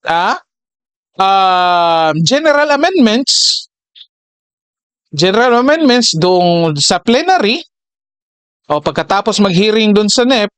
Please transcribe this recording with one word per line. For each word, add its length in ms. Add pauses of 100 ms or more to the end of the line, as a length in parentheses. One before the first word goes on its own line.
ah, 320 (800)
ah, 1040
general 560
amendments, 880 (1400)
general 560
amendments 480
doon 640
sa 240
plenary 560 (1120)
o 80
pagkatapos 640
mag-hearing 560
doon 160
sa 160
nep 280